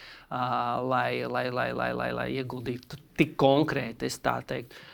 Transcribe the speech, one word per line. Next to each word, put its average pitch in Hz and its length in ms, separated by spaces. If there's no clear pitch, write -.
ā, 127 160
lai, 123 420
lai, 123 280
lai, 123 200
lai, 123 220
lai, 123 200
lai 120 200
ieguldītu 127 680
tik - 260
konkrēti, 135 720
es - 80
tā 123 240
teiktu. 127 320